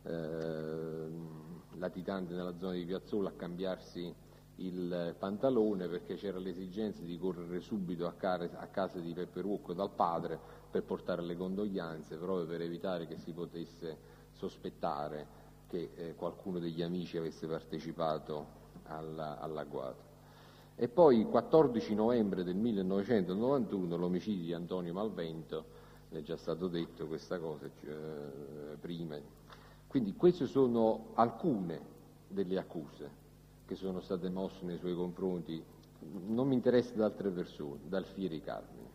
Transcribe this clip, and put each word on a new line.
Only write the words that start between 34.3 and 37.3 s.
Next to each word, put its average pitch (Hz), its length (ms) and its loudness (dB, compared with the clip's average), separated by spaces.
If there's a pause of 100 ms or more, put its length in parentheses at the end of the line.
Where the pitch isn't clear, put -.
mosse 90 340 -4
nei 87 140 -4
suoi 90 160 -2
confronti, 87 680 -2 (680)
non 117 200 2
mi 135 60 6
interessa 123 400 6
da 107 120 4
altre 98 240 0